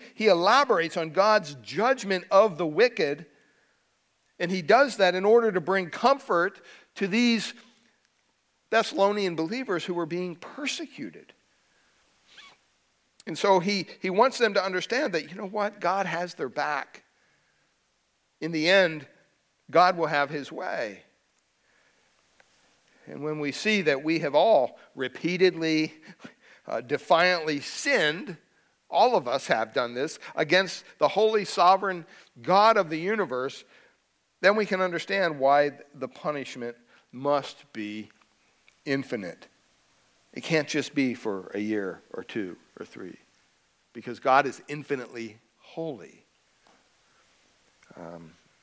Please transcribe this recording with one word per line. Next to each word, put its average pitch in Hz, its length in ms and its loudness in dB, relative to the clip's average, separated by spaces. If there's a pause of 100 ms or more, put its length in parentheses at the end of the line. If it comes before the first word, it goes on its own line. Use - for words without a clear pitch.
(160)
he 214 120 0
elaborates 196 680 4
on 165 140 -4
God's 185 460 2
judgment 190 760 -2
of 202 260 6
the 170 80 -2
wicked, 160 600 0 (1120)
and 175 100 -2
he 185 120 -4
does 220 340 4
that 180 180 4
in 185 120 -2
order 226 260 6
to 185 80 -2
bring 180 300 -2
comfort 208 720 0 (340)
to 190 140 -4
these 233 440 0 (1160)
Thessalonian 202 640 0
believers 180 480 -4
who 185 100 -6
were 170 120 -4
being 175 320 -8
persecuted. 127 960 -12 (1900)
And 160 100 -8
so 196 220 4
he, 190 280 -2 (120)
he 185 100 -4
wants 226 280 2
them 220 160 2
to 196 100 0
understand 190 500 -4
that, 151 160 -4
you 170 60 -16
know 202 120 -10
what, 208 340 -6
God 190 240 0
has 170 280 -6
their 135 160 -8
back. 147 540 -6 (1400)
In 160 140 -6
the 160 160 0
end, 165 360 2 (640)
God 175 280 4
will 165 100 0
have 143 220 0
his 143 220 -10
way. 104 500 -8 (2000)
And 143 160 -16
when 151 180 -6
we 147 120 -4
see 214 320 0
that 143 200 2
we 160 160 0
have 147 140 -2
all 160 460 4 (160)
repeatedly, 160 960 0 (720)
uh, - 160 -6
defiantly 160 800 0
sinned, 180 800 -2 (520)
all 233 260 4
of 147 120 0
us 127 200 -4
have 110 260 0
done 123 200 -2
this, 143 240 -6 (180)
against 175 480 0 (140)
the 151 100 2
holy, 214 380 0
sovereign 185 600 2 (360)
God 208 360 4
of 180 120 0
the 160 100 -6
universe, 156 680 -4 (720)
then 196 160 4
we 214 100 0
can 185 160 -2
understand 175 580 -2
why 143 320 4 (220)
the 127 140 -10
punishment 131 680 -10 (360)
must 139 640 -4
be 107 360 -10 (760)
infinite. 131 600 -6 (840)
It 127 80 -12
can't 151 260 -2
just - 280 -4
be 131 180 0
for 95 400 -8
a 101 60 -4
year 104 420 -4 (120)
or 92 100 -12
two 92 340 -8 (220)
or 95 60 -14
three, - 320 -16 (760)
because 117 260 -12
God 135 260 4
is - 220 -8
infinitely 123 720 -10 (200)
holy. 135 680 -14 (1700)
Um, 82 380 -18 (300)